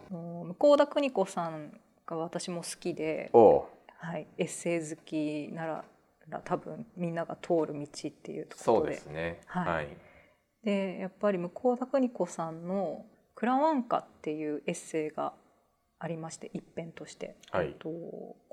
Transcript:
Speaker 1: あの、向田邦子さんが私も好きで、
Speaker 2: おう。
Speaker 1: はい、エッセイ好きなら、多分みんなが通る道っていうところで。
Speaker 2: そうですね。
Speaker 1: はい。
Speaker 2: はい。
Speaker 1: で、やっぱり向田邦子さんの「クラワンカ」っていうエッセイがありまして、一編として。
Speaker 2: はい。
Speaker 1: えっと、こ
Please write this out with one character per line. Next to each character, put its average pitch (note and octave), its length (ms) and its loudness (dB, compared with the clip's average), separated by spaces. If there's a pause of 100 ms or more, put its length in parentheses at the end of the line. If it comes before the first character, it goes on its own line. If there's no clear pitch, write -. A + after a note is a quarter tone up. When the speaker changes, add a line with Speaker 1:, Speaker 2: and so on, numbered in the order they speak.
Speaker 1:
あ G3 40 -10
の、 E3+ 440 -8
向 D4 200 8
田 C#4+ 100 6
邦 C#4+ 240 0
子 F#3+ 140 2
さ F3 240 -4
ん D#3 320 -12 (240)
が E3 120 -6
私 E3+ 340 -6
も E3+ 100 -6
好 E3+ 60 -10 (120)
き F3 140 -4
で、 D#3 400 -4
Speaker 2:
お F2+ 280 12
う。 - 40 -8 (320)
Speaker 1:
は E3+ 220 -8
い、 - 80 -12 (100)
エ F3+ 60 0
ッ E3 40 2
セ E3+ 300 -2
イ - 20 0
好 D#3 240 -8
き D3+ 500 -4
な E3 120 -8
ら、 D#3 200 -6 (580)
多 F3 140 0
分 D#3+ 280 -10 (100)
み F3 140 -4
ん E3 60 -6
な E3 100 -2
が E3 100 -8
通 E3 300 2
る D3+ 80 -6
道 D3 120 -6
っ - 260 -10
て - 200 -14
い D#3 100 -6
う D#3 40 -10
と - 120 -18
こ A2+ 220 6
ろ D#2+ 60 4
で。 - 0 -
Speaker 2:
そ - 0 -
う - 20 -2
で D2 80 -2
す - 120 -12
ね。 E2 400 -4
Speaker 1:
は F3+ 160 -2
い。 F2 100 0
Speaker 2:
は D#2+ 80 0
い。 D2 160 -8 (680)
Speaker 1:
で、 G3 360 -2
や F#3+ 80 -6
っ F#3 120 -10
ぱ G#3 120 2
り F#3+ 60 0
向 G#3 400 0
田 B3+ 100 -4
邦 C4 220 2
子 F#3 180 -2
さ E3 240 -6
ん E3 160 -10
の F3+ 380 -2 (280)
「ク - 140 -2
ラ B3+ 100 4
ワ D4+ 140 4
ン C4+ 120 2
カ」 - 160 0
っ - 60 -6 (160)
て D#3 100 -4
い D3+ 240 -2
う C#3+ 120 -6
エ F3+ 40 0
ッ - 40 -2
セ D#3 320 -4
イ - 20 -6
が C#3+ 240 -6 (680)
あ E3 80 -8
り E3 80 -6
ま D#3+ 140 -10
し - 80 -14
て、 - 160 -14
一 E3 100 -6 (120)
編 E3 160 -10
と - 140 -16
し - 100 -18
て。 - 220 -12 (140)
Speaker 2:
は G2 120 0
い。 C#3+ 60 -2
Speaker 1:
え - 20 -
っ - 20 -14
と、 - 160 -10
こ - 480 -12 (160)